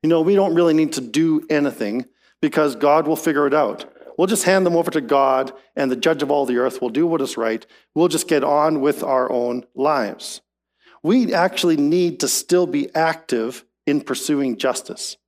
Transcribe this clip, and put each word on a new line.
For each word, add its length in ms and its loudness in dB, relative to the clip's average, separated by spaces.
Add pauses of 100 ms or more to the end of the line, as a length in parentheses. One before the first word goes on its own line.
You 60 0
know, 140 4
we 120 2
don't 200 2
really 200 4
need 200 2
to 60 -6
do 480 0
anything." 580 -2 (360)
Because 340 0
God 300 4
will 100 0
figure 300 0
it 80 2
out. 320 -2 (320)
We'll 80 2
just 180 -2
hand 220 4
them 100 2
over 140 0
to 100 -2
God, 540 0 (200)
and 160 -2
the 60 -2
judge 260 0
of 80 -4
all 140 0
the 140 0
earth 240 -2
will 80 -4
do 160 0
what 160 0
is 160 -6
right. 260 -2 (300)
We'll 140 2
just 200 -2
get 160 2
on 380 2
with 200 0
our 300 0
own 320 -2 (100)
lives. 680 -2 (600)
We 300 2
actually 460 2
need 420 0
to 80 0
still 380 0
be 280 -4
active 720 -4 (220)
in 160 0
pursuing 560 -2
justice. 580 -6 (120)